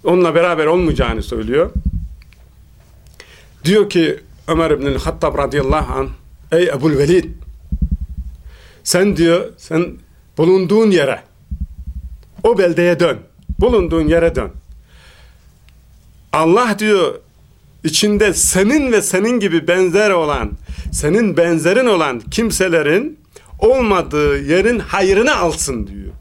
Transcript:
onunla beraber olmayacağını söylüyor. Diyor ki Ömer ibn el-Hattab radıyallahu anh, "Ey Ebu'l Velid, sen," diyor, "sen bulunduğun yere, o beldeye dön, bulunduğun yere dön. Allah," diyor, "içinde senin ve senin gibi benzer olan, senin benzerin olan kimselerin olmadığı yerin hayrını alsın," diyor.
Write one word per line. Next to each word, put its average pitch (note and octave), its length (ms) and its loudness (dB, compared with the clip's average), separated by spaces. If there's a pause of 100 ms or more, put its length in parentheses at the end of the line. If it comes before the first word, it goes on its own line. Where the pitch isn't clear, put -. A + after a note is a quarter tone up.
onunla F3 320 2
beraber E3 300 2
olmayacağını C#3 580 0
söylüyor. B2 480 -2 (1900)
Diyor G3+ 240 4
ki D#3+ 300 0 (280)
Ömer D#3+ 240 0
ibn C3+ 140 -2
el-Hattab C#3+ 520 -2
radıyallahu C#3+ 560 -2
anh, C3+ 160 -4 (420)
"Ey E3+ 160 2
Ebu'l D3 300 0
Velid, D#3 280 2 (1600)
sen," F#3 340 0
diyor, E3+ 280 2 (120)
"sen E3 400 -4 (400)
bulunduğun F#3+ 540 2
yere, C#3 320 0 (1200)
o A3 140 2
beldeye F3 420 2
dön, D3+ 180 0 (420)
bulunduğun F3 480 0
yere E3+ 280 2
dön. G#2+ 160 -6 (1800)
Allah," G3 460 2
diyor, G3+ 360 0 (680)
"içinde G#3 500 0
senin B3 580 2
ve G#3+ 100 2
senin A3 380 0
gibi E3 280 0
benzer F#3 420 2
olan, D3 420 -2 (400)
senin F#3+ 460 0
benzerin E3+ 480 2
olan D#3 340 0
kimselerin F#3 1000 0 (400)
olmadığı F3 840 2
yerin F#3+ 380 2
hayrını G3+ 580 0
alsın," D3 500 -4
diyor. G2 340 -14